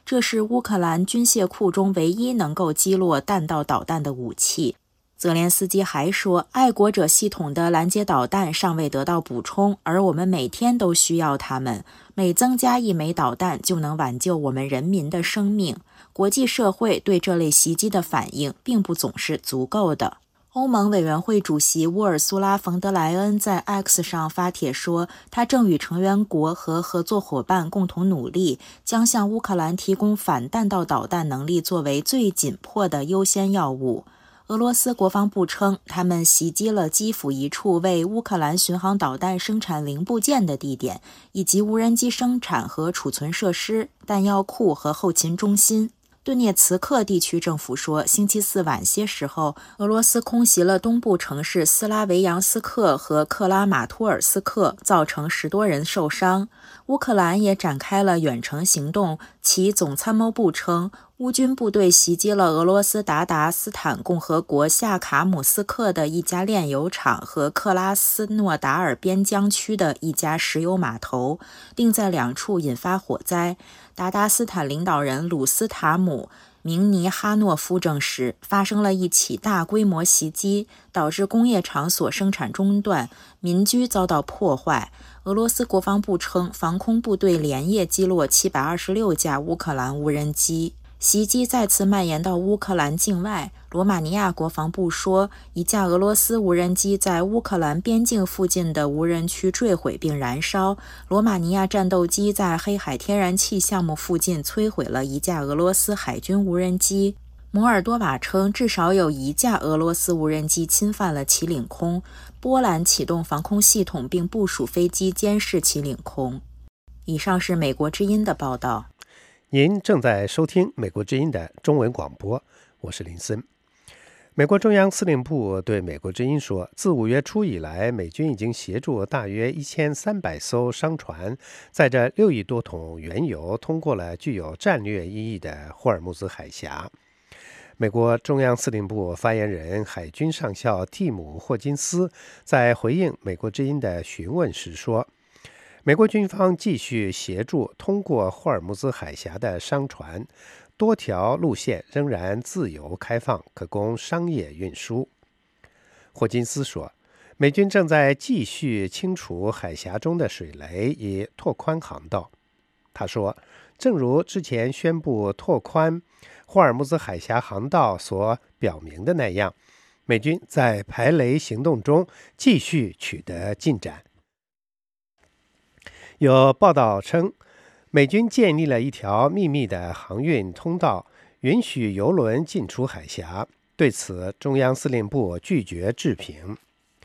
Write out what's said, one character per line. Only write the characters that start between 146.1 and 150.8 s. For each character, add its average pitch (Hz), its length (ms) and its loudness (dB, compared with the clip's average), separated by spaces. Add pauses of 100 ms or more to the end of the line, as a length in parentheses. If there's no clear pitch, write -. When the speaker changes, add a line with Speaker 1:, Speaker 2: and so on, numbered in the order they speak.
Speaker 2:
方 185 280 2
继 185 200 -2
续 104 340 -2
协 92 320 -6
助 123 360 -2
通 202 240 -2
过 117 260 0
霍 151 220 -4
尔 104 100 -2
木 90 140 -8
兹 135 160 -4
海 73 240 -10
峡 85 240 -12
的 101 220 -4
商 139 280 -2
船， 85 380 -14 (500)
多 220 180 4